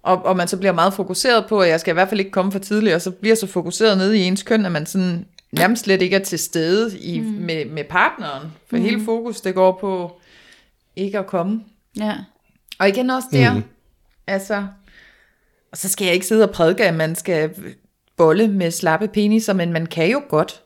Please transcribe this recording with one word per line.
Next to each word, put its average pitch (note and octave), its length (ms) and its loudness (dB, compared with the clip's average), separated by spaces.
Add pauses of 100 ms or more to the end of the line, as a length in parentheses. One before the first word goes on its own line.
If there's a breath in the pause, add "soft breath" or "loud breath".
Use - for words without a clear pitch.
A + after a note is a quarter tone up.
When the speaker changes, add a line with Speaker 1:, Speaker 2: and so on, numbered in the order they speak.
Speaker 1:
Og, F3+ 220 0
og F#3 120 2
man F3+ 120 0
så G3 80 -4
bliver F#3 160 0
meget F3 220 2
fokuseret A3 540 0
på, G#3 120 2
at F3+ 80 6
jeg E3 120 2
skal F3 120 -2
i - 20 0
hvert F#3 140 4
fald G#3 120 -2
ikke G3 120 -4
komme F#3+ 200 0
for G3 60 -4
tidligt, G#3 360 0
og E3+ 80 0
så F#3+ 80 -6
bliver G#3 260 2
så G#3+ 100 -4
fokuseret F#3+ 520 0
nede G3+ 200 4
i F#3+ 40 4
ens F#3 200 0
køn, A3 240 0
at F3 60 -4
man D#3 140 -4
sådan F3+ 400 -2 (260)
nærmest G3 320 2
slet F#3+ 180 2
ikke F3+ 140 0
er F#3+ 80 4
til F3 140 -6
stede F#3 600 0
i, E3+ 220 -6
Speaker 2:
Mhm. A3 120 -6
Speaker 1:
med, E3+ 320 -6
med D3 200 -8
partneren. E3 640 -2 (220)
For A#3+ 60 -4
Speaker 2:
Mhm. G#3 80 0
Speaker 1:
hele G#3+ 200 -2
fokus, A3+ 360 -4
det F#3 140 -4
går F#3 260 4
på F#3 400 -6 (760 soft breath)
ikke G3 220 -4
at F#3+ 80 -4
komme. G3 340 -2 (360)
Speaker 2:
Ja. G#3+ 160 -2 (680)
Speaker 1:
Og F#3+ 100 4
igen B3 220 0
også B3+ 220 -4
der, C3 220 6
Speaker 3:
Mhm. G#2+ 80 -2 (640)
Speaker 1:
altså, G3 400 -4 (1040 soft breath)
og - 60 -14
så F#3+ 100 -6
skal G3 160 -4
jeg F3 100 2
ikke F#3+ 120 0
sidde A3 180 4
og G3+ 60 0
prædike, F#3 340 2
at E3+ 100 2
man D#3+ 200 -2
skal D#3 360 -2 (680)
bolle F3 320 4
med F#3 220 0
slappe E3 380 0
peniser, G#3 440 2
men F3 200 0
man E3 140 -2
kan E3+ 240 0
jo C#4+ 180 0
godt. - 380 -2